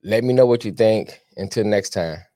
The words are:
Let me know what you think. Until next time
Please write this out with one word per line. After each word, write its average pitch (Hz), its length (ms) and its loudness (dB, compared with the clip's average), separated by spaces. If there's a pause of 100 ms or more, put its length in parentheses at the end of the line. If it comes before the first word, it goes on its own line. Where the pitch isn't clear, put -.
Let 110 220 0
me 127 100 2
know 127 100 6
what 120 220 2
you 104 60 -6
think. 110 480 0 (160)
Until 98 280 -4
next 104 260 -2
time 80 280 -6 (180)